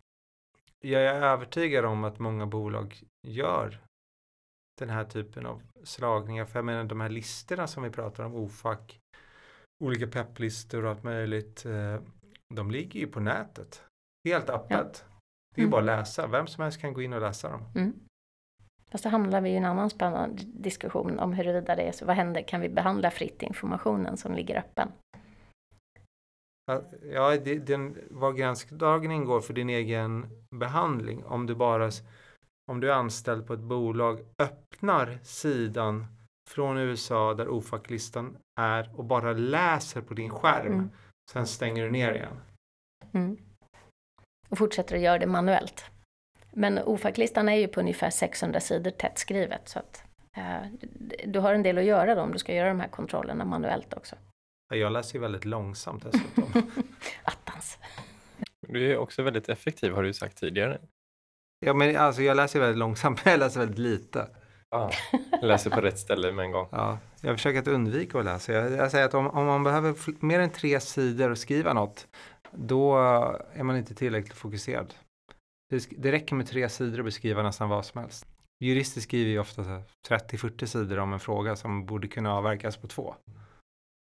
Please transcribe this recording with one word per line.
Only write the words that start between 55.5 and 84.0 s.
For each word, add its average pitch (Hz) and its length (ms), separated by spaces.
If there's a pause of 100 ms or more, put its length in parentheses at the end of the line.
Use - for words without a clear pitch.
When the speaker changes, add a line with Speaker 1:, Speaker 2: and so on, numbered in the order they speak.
Speaker 1:
dessutom. - 680 (260)
Speaker 2:
<laughs> - 260
Attans. - 560 (880)
Speaker 3:
Du 127 240
är 127 60
också 120 260
väldigt 117 260
effektiv, 113 440
har 98 100
du 98 100
sagt - 240
tidigare. 101 420 (880)
Speaker 1:
Ja, 143 80
men 147 240
alltså, 143 240
jag 135 160
läser 143 220
ju 131 60
väldigt 117 140
långsamt, 113 420
<laughs> - 40
men 190 60
jag 165 80
läser 131 200
väldigt 110 200
lite. 117 480 (420)
Speaker 3:
Ja, 113 220 (400)
jag 339 120
läser 104 260
på 107 120
rätt 98 180
ställe 92 320
med 95 140
en 92 60
gång. 92 200
Speaker 1:
Ja, 107 260 (240)
jag 123 140
försöker 131 240
att 131 80
undvika 135 520
att 107 60
läsa. 92 260
Jag, 117 200
jag 131 200
säger 139 140
att 131 80
om, 139 140
om 143 180
man 143 180
behöver 151 300
fl-, 156 260
mer 165 200
än 180 100
tre 143 300
sidor 127 520
att 117 80
skriva 151 340
något, 107 340 (440)
då 135 460 (560)
är 147 100
man 131 140
inte 113 180
tillräckligt 110 420
fokuserad. 113 560 (760)
Det 131 80
sk-, - 200
det 135 140
räcker 151 240
med 123 120
tre 123 220
sidor 117 300
att 117 60
beskriva 107 380
nästan 104 260
vad 104 160
som - 160
helst. - 260 (360)
Jurister 131 380
skriver 113 300
ju 104 80
ofta 101 240
så 92 60
här 95 140 (240)
trettio, 113 300
fyrtio 120 300
sidor 98 320
om 98 140
en 95 60
fråga 104 360
som 101 300
borde 104 220
kunna 107 260
avverkas 104 440
på 110 100
två. - 280 (880)